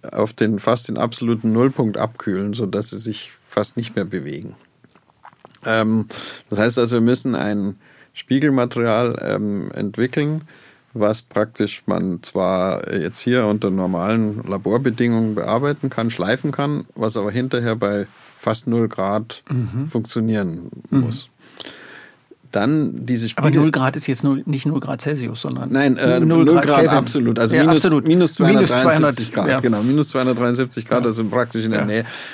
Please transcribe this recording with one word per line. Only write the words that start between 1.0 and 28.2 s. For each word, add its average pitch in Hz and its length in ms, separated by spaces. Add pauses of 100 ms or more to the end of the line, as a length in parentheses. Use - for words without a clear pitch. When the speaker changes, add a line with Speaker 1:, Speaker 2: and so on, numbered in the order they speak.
Speaker 1:
Nullpunkt 117 460
abkühlen, 101 560
sodass 104 340
sie 101 100
sich 110 340 (140)
fast - 300
nicht 117 200
mehr 98 100
bewegen. 73 480 (1120)
Ähm, 110 400 (420)
das 101 100
heißt 117 200
also, 120 180
wir 113 60
müssen 123 320
ein 101 420 (380)
Spiegelmaterial, 120 1080
ähm, 101 540
entwickeln, 143 680 (520)
was 107 260
praktisch - 640
man 90 380
zwar 92 720
jetzt 87 260
hier 123 240
unter 104 260
normalen 95 760
Laborbedingungen 113 880
bearbeiten 139 560
kann, 113 200
schleifen 113 400
kann, 143 440
was 110 240
aber 101 120
hinterher 120 460
bei 101 300 (320)
fast - 280
null 117 220
Grad 104 640
Speaker 2:
Mhm. 123 380
Speaker 1:
funktionieren 110 840 (180)
Speaker 2:
Mhm. 135 120
Speaker 1:
muss. 117 280 (1200)
Dann 123 540
diese 117 200 (100)
Speaker 2:
Aber 139 100
Speaker 1:
Spiegel- 143 160
Speaker 2:
null 156 80
Grad 135 240
ist 151 140
jetzt 131 160
null, 139 200
nicht 139 220
null 143 140
Grad 139 220
Celsius, 123 400
sondern 127 280
Speaker 1:
Nein, 135 260
äh, 127 220
Speaker 2:
null 160 260
Speaker 1:
null 151 100
Speaker 2:
Grad 143 120
Speaker 1:
Grad 165 140
Speaker 2:
Kelvin. 135 180
Speaker 1:
absolut. 120 400
Also 113 160
Speaker 2:
Ja, 156 80
Speaker 1:
minus, 160 140
Speaker 2:
absolut. 151 320
Speaker 1:
minus 170 260